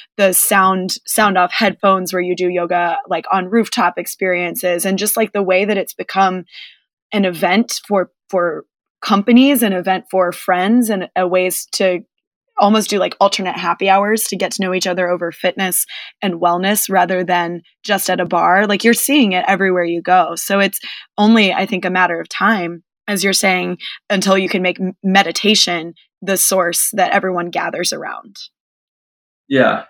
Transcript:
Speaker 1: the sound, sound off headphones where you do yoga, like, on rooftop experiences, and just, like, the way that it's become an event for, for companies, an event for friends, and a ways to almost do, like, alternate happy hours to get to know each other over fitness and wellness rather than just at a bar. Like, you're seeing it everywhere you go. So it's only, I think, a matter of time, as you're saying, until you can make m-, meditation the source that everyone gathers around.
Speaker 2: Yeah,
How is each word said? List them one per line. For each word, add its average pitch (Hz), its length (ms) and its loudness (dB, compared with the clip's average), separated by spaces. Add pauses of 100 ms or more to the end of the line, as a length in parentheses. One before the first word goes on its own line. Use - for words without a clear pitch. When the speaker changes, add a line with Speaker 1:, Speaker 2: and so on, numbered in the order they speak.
(160)
Speaker 1:
the 196 160 2
sound, 190 640 2 (100)
sound 202 320 0
off 180 140 2
headphones 190 640 0
where 185 80 -2
you 180 120 -2
do 180 140 -2
yoga, 175 500 -2 (120)
like, 180 200 -4
on 185 200 0
rooftop 208 480 0
experiences, 175 880 -4
and 190 120 0
just, 208 200 -2
like, 220 160 0
the 202 100 0
way 185 220 2
that 202 120 0
it's 185 160 -6
become 185 520 -2 (680)
an 202 140 2
event 185 600 0
for, 190 240 0 (200)
for 175 340 -2 (400)
companies, 240 580 4
an 208 120 0
event 185 360 -2
for 185 220 0
friends, 202 580 2
and 190 260 -4
a 185 120 0
ways 180 460 0
to 185 260 0 (600)
almost 208 300 4
do, 208 100 0
like, 180 200 -2
alternate 196 380 0
happy 175 320 -2
hours 208 360 2
to - 100 -6
get 185 160 -4
to - 100 -6
know 185 120 -2
each 185 120 -2
other 180 240 -2
over 170 220 -2
fitness 185 540 -6 (360)
and 185 140 -2
wellness 180 520 0
rather 185 360 0
than 175 380 -2 (220)
just - 260 -2
at 180 100 0
a 180 60 0
bar. 180 420 2
Like, 202 160 -2
you're 233 100 6
seeing 262 380 2
it 180 160 -2
everywhere 185 360 2
you 170 180 -4
go. 170 340 2
So 196 240 -2
it's 196 200 0 (380)
only, 208 340 6
I - 140 -2
think, 185 180 -4
a 185 60 -2
matter 180 300 0
of 170 100 -10
time, 180 540 -2 (240)
as 202 160 -2
you're 196 100 0
saying, 180 460 0 (300)
until 196 280 2
you 190 120 -2
can 185 120 -2
make 180 180 -2
m-, 185 240 -4
meditation 185 920 0 (260)
the 190 160 -2
source - 560 0
that 190 180 0
everyone 180 380 -2
gathers 170 420 -4
around. - 460 -12 (1120)
Speaker 2:
Yeah, 117 420 2